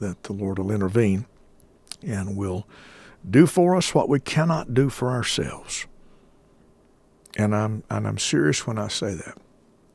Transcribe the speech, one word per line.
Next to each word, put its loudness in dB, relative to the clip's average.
that -8
the -10
Lord -4
will -2
intervene 2
and -6
will -4
do 8
for 4
us 0
what 4
we 2
cannot -2
do 6
for -2
ourselves. -4
And 0
I'm, -2
and -4
I'm -4
serious 2
when -4
I -6
say -4
that, -12